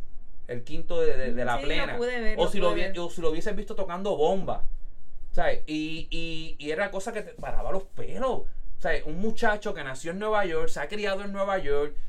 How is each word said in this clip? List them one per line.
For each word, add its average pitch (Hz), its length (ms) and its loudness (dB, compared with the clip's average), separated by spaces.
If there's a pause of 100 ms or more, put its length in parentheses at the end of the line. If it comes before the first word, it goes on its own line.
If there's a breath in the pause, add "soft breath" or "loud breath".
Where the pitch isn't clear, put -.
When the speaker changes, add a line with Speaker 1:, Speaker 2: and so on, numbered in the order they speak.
(480)
Speaker 1:
el 120 180 -6
quinto 107 360 2
de, - 160 8
de, 110 160 4
de 123 120 2
la 120 100 0
Speaker 2:
Sí, - 60 -4
lo - 60 -4
Speaker 1:
plena. - 300 0
Speaker 2:
pude 247 220 -4
ver, 220 180 2
Speaker 1:
O - 60 2
Speaker 2:
lo - 80 2
Speaker 1:
si 202 80 2
lo 180 120 4
Speaker 2:
pude 170 40 0
Speaker 1:
vi-, 170 140 0
Speaker 2:
ver. 170 100 0
Speaker 1:
o 175 100 -4
si 180 120 -4
lo 160 100 4
hubieses 185 240 2
visto 202 200 -4
tocando 190 400 -2
bomba, 170 500 2 (680)
¿sabes? - 340 4
Y, 156 460 -6
y, 160 520 -4
y 147 60 -6
era 196 220 -4
cosa 196 220 -6
que 196 100 -6
te - 100 -12
paraba - 380 0
los 185 120 2
pelos. 220 580 0 (360 soft breath)
¿Sabes? 160 280 2
Un 160 140 -2
muchacho 214 540 2
que 151 100 -8
nació 135 280 -8
en 190 80 -8
Nueva 214 260 0
York, 160 240 4
se - 100 2
ha 147 80 -4
criado 202 360 -4
en 202 100 -6
Nueva 196 240 -4
York, 147 380 0 (140)